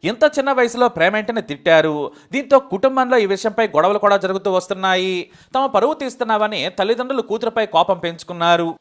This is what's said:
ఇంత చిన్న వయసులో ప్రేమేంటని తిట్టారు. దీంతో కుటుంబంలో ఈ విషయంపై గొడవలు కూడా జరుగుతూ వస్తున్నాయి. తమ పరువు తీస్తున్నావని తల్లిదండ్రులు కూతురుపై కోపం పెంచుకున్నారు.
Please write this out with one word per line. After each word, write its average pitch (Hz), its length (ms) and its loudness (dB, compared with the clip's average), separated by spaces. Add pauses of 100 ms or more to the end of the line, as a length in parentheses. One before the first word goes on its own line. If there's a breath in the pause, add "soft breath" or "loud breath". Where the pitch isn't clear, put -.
ఇంత 220 340 2
చిన్న 269 140 0
వయసులో 247 360 2
ప్రేమేంటని 214 540 0
తిట్టారు. 151 720 0 (200 loud breath)
దీంతో 269 280 2
కుటుంబంలో 262 580 0
ఈ 220 80 2
విషయంపై 190 420 -2
గొడవలు 180 320 2
కూడా 202 180 4
జరుగుతూ 190 340 -2
వస్తున్నాయి. 185 800 -2 (260 soft breath)
తమ 269 100 0
పరువు 233 280 2
తీస్తున్నావని 214 760 -2 (100)
తల్లిదండ్రులు 247 420 -2
కూతురుపై 226 440 -4
కోపం 180 320 -2
పెంచుకున్నారు. 170 840 -2